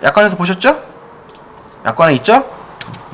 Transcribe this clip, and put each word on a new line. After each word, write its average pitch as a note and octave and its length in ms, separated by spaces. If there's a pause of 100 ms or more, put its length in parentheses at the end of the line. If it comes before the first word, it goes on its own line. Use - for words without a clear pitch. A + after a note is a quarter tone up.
약관에서 G3 340
보셨죠? F#3 420 (1080)
약관에 D3+ 320
있죠? A3 280 (680)